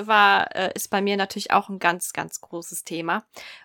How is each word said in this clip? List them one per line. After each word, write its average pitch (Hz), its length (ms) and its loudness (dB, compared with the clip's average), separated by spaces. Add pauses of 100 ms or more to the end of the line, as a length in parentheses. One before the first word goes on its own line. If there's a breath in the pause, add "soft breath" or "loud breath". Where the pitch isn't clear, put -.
war, 202 480 4
äh, 190 200 -2
ist - 160 -8
bei 196 120 2
mir 202 140 2
natürlich 196 360 -4
auch 196 160 4
ein 196 120 -8
ganz, 175 320 0
ganz 160 280 -8
großes - 440 -12
Thema. 170 400 -4 (400 loud breath)